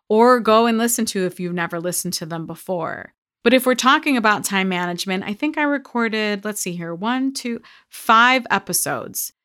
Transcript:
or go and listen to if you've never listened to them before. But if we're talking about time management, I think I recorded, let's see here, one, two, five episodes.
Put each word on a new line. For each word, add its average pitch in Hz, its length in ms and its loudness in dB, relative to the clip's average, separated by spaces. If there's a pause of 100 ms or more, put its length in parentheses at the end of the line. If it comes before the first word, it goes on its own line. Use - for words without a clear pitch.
or 240 320 6
go 220 260 4
and 233 120 2
listen 233 300 0
to 190 180 -2
if 180 120 -6
you've 175 160 -6
never 170 260 -4
listened 175 340 -6
to - 120 -8
them 165 200 -10
before. - 680 -8 (300)
But 233 100 8
if 254 120 6
we're 254 100 4
talking 277 400 2
about 208 300 2
time 190 240 0
management, 180 560 -4
I 208 80 -6
think 302 240 -4
I 302 60 0
recorded, 220 840 -2
let's 208 160 -6
see 180 120 -6
here, 170 220 -8
one, 254 380 -2
two, 233 280 -8 (280)
five 240 600 2
episodes. - 840 -4 (120)